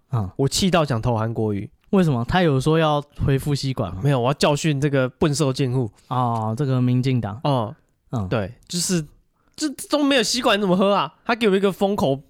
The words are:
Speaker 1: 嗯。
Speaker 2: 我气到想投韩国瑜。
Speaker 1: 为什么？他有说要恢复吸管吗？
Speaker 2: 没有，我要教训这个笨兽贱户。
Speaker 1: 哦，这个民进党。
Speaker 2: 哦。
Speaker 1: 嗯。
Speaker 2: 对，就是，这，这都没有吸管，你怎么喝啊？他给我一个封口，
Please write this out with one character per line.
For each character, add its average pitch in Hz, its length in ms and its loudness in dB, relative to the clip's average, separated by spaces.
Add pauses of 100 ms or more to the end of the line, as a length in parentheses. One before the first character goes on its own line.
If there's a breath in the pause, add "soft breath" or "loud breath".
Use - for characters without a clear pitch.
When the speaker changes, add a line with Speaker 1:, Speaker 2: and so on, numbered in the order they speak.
(140)
Speaker 1:
嗯。 101 240 -2
Speaker 2:
我 139 100 2
气 185 240 0
到 165 140 4
想 117 160 -2
投 117 160 0
韩 110 160 -2
国 110 200 -2
瑜。 101 160 -6 (200)
Speaker 1:
为 196 140 4
什 156 80 2
么？ 117 140 0
他 185 160 0
有 143 180 2
说 156 200 0
要 151 240 0 (220)
恢 139 120 2
复 143 160 -2
吸 131 200 -4
管 92 200 -6
吗？ 92 80 -10
Speaker 2:
没 - 80 0
有， 135 100 2
我 117 80 0
要 143 60 2
教 156 220 2
训 143 240 -2
这 147 100 0
个 131 200 0
笨 147 260 0
兽 135 160 0
贱 127 200 -2
户。 123 200 -2 (160)
Speaker 1:
哦， 117 500 -2
这 147 80 -2
个 131 160 0
民 123 220 2
进 131 160 0
党。 107 240 -6
Speaker 2:
哦。 127 320 -2 (360)
Speaker 1:
嗯。 104 180 -4
Speaker 2:
对， 104 240 -2 (160)
就 175 100 -6
是， 170 220 -2 (540)
这， 311 140 -6
这 - 200 -14
都 294 120 0
没 277 140 2
有 233 80 2
吸 240 180 -4
管， 226 160 2
你 208 40 0
怎 202 60 0
么 175 100 4
喝 202 160 4
啊？ 156 200 -2 (120)
他 233 100 0
给 220 140 2
我 185 60 2
一 202 40 2
个 196 100 2
封 196 260 -2
口， 139 220 0 (120)